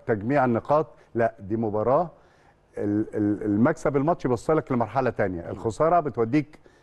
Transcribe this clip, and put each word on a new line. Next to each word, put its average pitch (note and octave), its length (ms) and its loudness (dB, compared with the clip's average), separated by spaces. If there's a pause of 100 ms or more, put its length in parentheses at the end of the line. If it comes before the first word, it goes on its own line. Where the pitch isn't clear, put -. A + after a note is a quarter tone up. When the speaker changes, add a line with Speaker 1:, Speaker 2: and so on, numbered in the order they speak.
Speaker 1:
تجميع A#2+ 400 0
النقاط. C#3+ 420 2 (280)
لا، A2+ 240 0
دي G#2 180 -6
مباراة A2+ 520 0 (680)
ال-، G#2+ 280 0 (100)
ال-، G#2 300 0
المكسب C3+ 520 2
الماتش D#3 300 0
بيوصلك C#3+ 440 0
لمرحلة A#2+ 380 0
تانية، F#2+ 320 -2
Speaker 2:
مم. E2+ 80 -12
Speaker 1:
الخسارة D3+ 500 0
بتوديك C3 600 -2 (240)